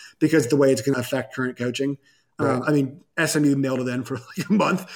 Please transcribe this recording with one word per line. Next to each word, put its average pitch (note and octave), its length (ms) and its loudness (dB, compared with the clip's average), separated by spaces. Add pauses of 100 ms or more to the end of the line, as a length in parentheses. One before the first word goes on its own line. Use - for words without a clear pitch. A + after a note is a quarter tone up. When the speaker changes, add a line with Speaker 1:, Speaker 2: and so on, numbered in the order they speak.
(200)
Speaker 1:
because D3+ 280 4
the D3 100 2
way C3+ 160 6
it's B2+ 80 0
gonna C3+ 180 0
affect B2 340 -6
current B2+ 240 -4
coaching. C#3 400 -4 (420)
Speaker 2:
Right. C3+ 160 0
Speaker 1:
Um, A#2+ 100 -4
I D3+ 60 2
mean, C#3 300 0 (160)
S D#3+ 180 -2
M D3+ 100 4
U C#3 100 4
mailed C3 260 -2
it B2 60 -2
in B2+ 160 -4
for, C3 120 -8
like, - 340 -12
a F#3 40 4
month, F#3 420 0